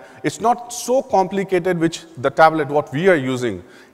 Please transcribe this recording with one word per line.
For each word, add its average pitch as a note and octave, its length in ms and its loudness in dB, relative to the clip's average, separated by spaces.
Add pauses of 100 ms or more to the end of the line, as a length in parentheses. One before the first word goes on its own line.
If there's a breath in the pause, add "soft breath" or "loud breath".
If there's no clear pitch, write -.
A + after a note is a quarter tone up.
(220 loud breath)
it's - 180 -6
not A3+ 320 -2
so B3+ 300 -2
complicated, F#3+ 760 -2
which E3 260 -2 (120)
the B2+ 140 -2
tablet, D#3 380 4
what C#3+ 240 -2
we E3 160 0
are F3+ 80 6
using, B2 480 -4 (300 loud breath)